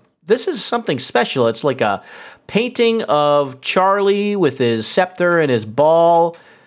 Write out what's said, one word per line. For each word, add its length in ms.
this 220
is 160
something 340
special. 500
It's 180
like 160
a 200
painting 560
of 560
Charlie 800
with 200
his 300
scepter 540
and 100
his 140
ball. 720